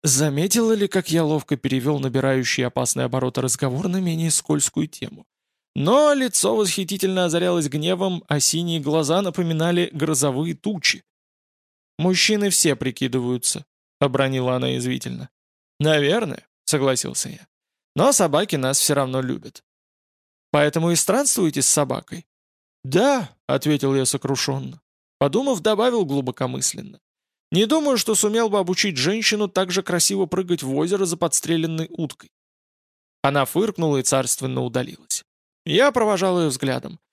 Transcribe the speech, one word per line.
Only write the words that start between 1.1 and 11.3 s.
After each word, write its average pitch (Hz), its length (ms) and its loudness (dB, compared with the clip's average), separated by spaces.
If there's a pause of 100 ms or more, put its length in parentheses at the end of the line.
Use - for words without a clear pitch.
я 165 140 2
ловко 151 320 0
перевел 131 420 0
набирающий 131 680 0
опасный 127 400 -2
оборот 127 340 -2
разговор 131 500 -2
на 185 120 -2
менее 165 300 -2
скользкую 156 560 0
тему? - 400 -14 (480)
Но 262 380 4
лицо 233 420 0
восхитительно 190 720 0
озарялось 170 440 0
гневом, 175 600 -2
а 147 100 0
синие 165 400 0
глаза 151 420 2
напоминали 175 720 0
грозовые 156 640 0
тучи. - 480 -4 (960)